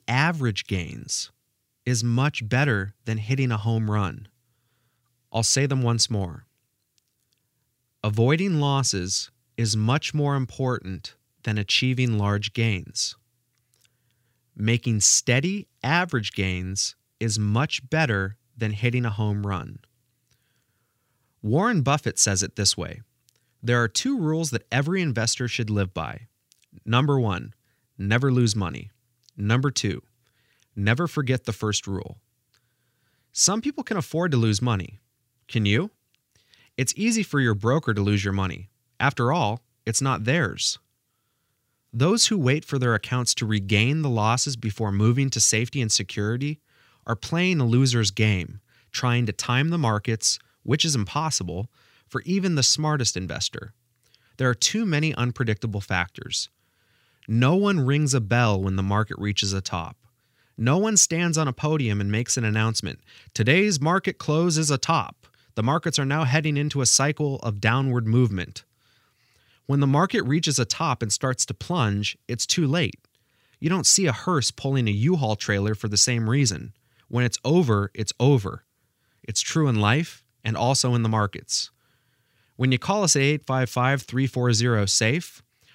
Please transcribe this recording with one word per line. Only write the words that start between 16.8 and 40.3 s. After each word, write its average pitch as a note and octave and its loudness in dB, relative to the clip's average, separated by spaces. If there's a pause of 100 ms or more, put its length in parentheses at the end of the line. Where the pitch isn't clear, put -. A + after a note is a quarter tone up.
is A2 0
much A2+ 0
better G#2+ 0 (200)
than A2 -4
hitting A#2+ -2
a A2+ -2
home G#2 -2
run. F#2+ -6 (1600)
Warren E3 2
Buffett C#3 0
says G2 2
it - -8
this - 0
way, E2+ -8 (580)
"There A#2+ 2
are A2+ 2
two C4+ -2
rules D#3+ -2
that A#2 -6
every D#3+ 0
investor A#2 -2
should A2 -4
live G2+ 0
by. D2+ -10 (560)
Number C3+ 2
one, G2+ -2 (440)
never A#2+ 0
lose A#2+ 2
money. - -6 (440)
Number B2 0
two, F#2+ -4 (720)
never A#2 0
forget C3 -2
the A#2 -6
first G#2+ -4
rule." - -8 (1120)
Some G#3+ 0
people C#4 -4
can A3 -4
afford E3 -2
to C3+ 4
lose A2 2
money. A2 -4 (480)
Can A2 0
you? C3 2 (840)
It's - -2
easy A3 0
for C#3+ -2
your A#2 2
broker A#2 0
to G2+ -2
lose G2+ 2
your G2 -2
money. F#2+ -4 (300)
After C3+ 0
all, A#2+ -2 (200)
it's A2+ -2
not C3 -2
theirs. B2+ -2 (1120)